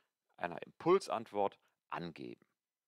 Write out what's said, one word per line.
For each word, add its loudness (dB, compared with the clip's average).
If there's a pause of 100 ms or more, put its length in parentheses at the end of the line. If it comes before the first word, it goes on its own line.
(380)
einer -6
Impulsantwort 0 (300)
angeben. -10 (420)